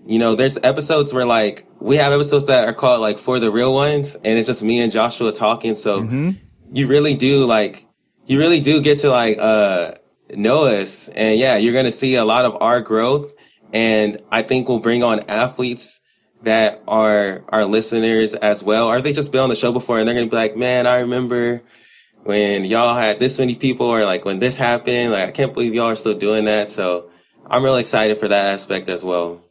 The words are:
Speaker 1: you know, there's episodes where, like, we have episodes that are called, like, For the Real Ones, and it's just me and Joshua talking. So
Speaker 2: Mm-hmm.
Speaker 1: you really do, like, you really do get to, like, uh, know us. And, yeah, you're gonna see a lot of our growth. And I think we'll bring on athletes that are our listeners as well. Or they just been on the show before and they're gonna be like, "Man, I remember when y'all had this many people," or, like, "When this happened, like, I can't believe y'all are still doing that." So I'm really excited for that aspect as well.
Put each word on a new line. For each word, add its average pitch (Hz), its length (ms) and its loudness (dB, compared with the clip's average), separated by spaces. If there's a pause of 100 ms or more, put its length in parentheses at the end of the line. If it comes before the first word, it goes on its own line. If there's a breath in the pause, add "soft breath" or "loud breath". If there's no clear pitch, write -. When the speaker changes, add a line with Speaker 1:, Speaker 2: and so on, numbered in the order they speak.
Speaker 1:
you 110 140 0
know, 113 160 2
there's 135 260 0
episodes 143 520 0
where, 127 120 0
like, 110 400 0 (140)
we 135 160 0
have 143 180 2
episodes 143 320 2
that 123 220 4
are 117 60 -2
called, 123 280 2
like, 107 160 0
For 127 220 -2
the 113 100 2
Real 123 240 2
Ones, 143 500 0
and 110 140 2
it's 110 80 0
just 113 160 -4
me 113 200 0
and 113 100 0
Joshua 113 400 0
talking. 110 440 -2
So 101 260 -2
Speaker 2:
Mm-hmm. 135 300 -2 (420)
Speaker 1:
you 131 140 0
really 147 280 4
do, 135 300 2
like, 107 420 0 (400)
you 135 120 0
really 165 220 4
do 147 200 2
get 147 180 2
to, 147 100 2
like, 117 300 2
uh, 101 560 2 (380)
know 123 320 2
us. 101 440 -2
And, 110 300 0
yeah, 127 180 2
you're 117 160 2
gonna 127 180 0
see 131 240 -2
a 117 80 2
lot 117 220 2
of 110 160 -2
our 120 200 2
growth. 123 500 -2 (420 soft breath)
And 110 480 0 (100)
I 113 100 0
think 127 280 -2
we'll 120 100 0
bring 117 240 0
on 110 240 0
athletes 123 720 -6 (440)
that 110 440 0
are 104 640 0
our 107 160 0
listeners 110 680 0
as 104 280 0
well. 113 260 0
Or 123 120 0
they 147 100 -2
just 143 200 -4
been 131 100 2
on 135 80 2
the 113 60 0
show 120 160 -2
before 120 280 -2
and 110 80 0
they're 120 80 -2
gonna 117 120 -2
be 113 80 -4
like, 110 200 -2
"Man, 123 320 0
I 123 140 2
remember 120 600 -2 (640 soft breath)
when 101 400 0
y'all 117 320 2
had 110 240 0
this 127 180 -2
many 127 180 0
people," 123 320 -2
or, 113 180 2
like, 90 180 -2
"When 98 160 -4
this 127 180 -2
happened, 120 540 0
like, 95 160 -2
I 101 40 -10
can't 139 220 -4
believe 120 200 -2
y'all 117 160 0
are 110 60 -2
still 110 200 -2
doing 107 300 0
that." 107 240 0
So 90 400 -4 (380 soft breath)
I'm 127 160 0
really 131 180 2
excited 110 360 0
for 107 100 -4
that 98 260 0
aspect 95 340 -6
as 90 160 -6
well. 87 480 -4